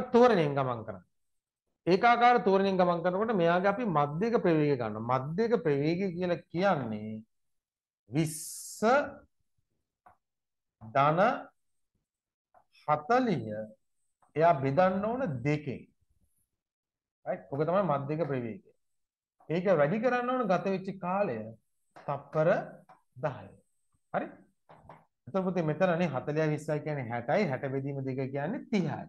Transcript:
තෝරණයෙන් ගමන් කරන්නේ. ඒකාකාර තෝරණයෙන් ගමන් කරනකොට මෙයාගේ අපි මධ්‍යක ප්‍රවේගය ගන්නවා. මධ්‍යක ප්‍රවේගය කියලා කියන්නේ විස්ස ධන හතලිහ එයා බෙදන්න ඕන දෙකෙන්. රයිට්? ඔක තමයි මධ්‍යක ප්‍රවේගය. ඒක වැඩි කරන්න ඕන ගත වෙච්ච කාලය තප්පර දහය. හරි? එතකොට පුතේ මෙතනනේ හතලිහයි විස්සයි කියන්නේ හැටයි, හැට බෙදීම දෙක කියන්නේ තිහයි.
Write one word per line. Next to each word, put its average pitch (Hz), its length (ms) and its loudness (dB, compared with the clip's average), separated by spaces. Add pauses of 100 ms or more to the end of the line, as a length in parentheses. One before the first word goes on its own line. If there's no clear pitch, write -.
(120)
තෝරණයෙන් 202 440 6
ගමන් 127 280 -2
කරන්නේ. 98 240 -14 (800)
ඒකාකාර 233 560 6
තෝරණයෙන් 190 360 4
ගමන් 175 240 2
කරනකොට 202 320 0
මෙයාගේ 180 360 4
අපි 226 160 -2
මධ්‍යක 165 540 0
ප්‍රවේගය 151 360 4
ගන්නවා. 117 420 -2
මධ්‍යක 180 420 -2
ප්‍රවේගය 160 500 0
කියලා 175 320 -4
කියන්නේ 110 800 -2 (840)
විස්ස - 760 -6 (2000)
ධන 139 380 2 (1700)
හතලිහ 151 580 0 (920)
එයා 165 180 6
බෙදන්න 185 520 2
ඕන 247 160 -4 (200)
දෙකෙන්. 143 400 -4 (1400)
රයිට්? 175 220 -8
ඔක 143 140 -4
තමයි 175 220 0
මධ්‍යක 147 400 -2
ප්‍රවේගය. 120 500 -8 (760)
ඒක 175 160 -2 (140)
වැඩි 180 240 2
කරන්න 247 260 0
ඕන 254 180 -2
ගත 180 180 0
වෙච්ච 190 320 -4
කාලය 180 400 -2 (600)
තප්පර 156 500 -2 (640)
දහය. 117 340 -8 (680)
හරි? 285 140 -4 (960)
එතකොට 190 240 -4
පුතේ 180 180 -2
මෙතනනේ 165 440 0
හතලිහයි 151 420 -2
විස්සයි 151 300 -4
කියන්නේ 143 300 -6
හැටයි, 160 380 -2
හැට 131 200 -4
බෙදීම 135 320 -6
දෙක 131 260 -6
කියන්නේ 156 400 -6
තිහයි. 143 420 -2